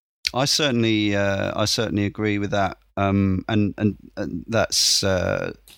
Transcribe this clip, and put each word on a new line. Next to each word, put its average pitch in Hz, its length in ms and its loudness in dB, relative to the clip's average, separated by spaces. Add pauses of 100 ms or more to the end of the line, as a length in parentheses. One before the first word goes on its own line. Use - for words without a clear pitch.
(340)
I 127 120 2
certainly, 113 680 2
uh, 98 400 0
I 107 100 0
certainly 104 420 0
agree 104 320 -2
with 101 120 -4
that. 98 280 -2 (180)
Um, 98 520 2
and, 104 300 0
and, 101 180 0 (200)
and 98 320 -8
that's, - 560 0
uh, 90 480 0 (260)